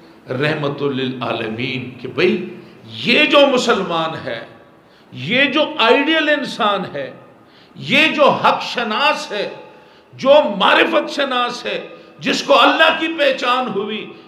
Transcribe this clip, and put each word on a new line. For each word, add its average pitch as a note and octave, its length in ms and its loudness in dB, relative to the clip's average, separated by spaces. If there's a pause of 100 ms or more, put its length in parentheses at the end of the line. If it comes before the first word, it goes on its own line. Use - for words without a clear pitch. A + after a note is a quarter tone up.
(300)
رحمت D3 520 -2
للعالمین، B2 1160 -4
کہ - 80 -12
بھئی F#3 480 -2 (300)
یہ C#4 400 0
جو D4+ 140 4 (140)
مسلمان E3+ 560 0 (160)
ہے، A#2 200 -8 (680)
یہ F3 340 0
جو C#4+ 200 2 (140)
آئیڈیل D4 500 4
انسان A3+ 520 0 (120)
ہے، C3+ 180 -8 (640)
یہ B3+ 400 0
جو C#4+ 140 6
حق A3 320 2
شناس A#3+ 680 -2
ہے، F#3+ 180 -4 (640)
جو B2+ 160 -2 (280)
معرفت D4+ 520 2
شناس B3 560 -2
ہے، G3+ 220 -6 (320)
جس E3+ 240 -2
کو C4 180 6
اللہ D#4 380 4
کی D#4+ 80 -2
پہچان C4 580 0 (100)
ہوئی، G#3 380 -6 (140)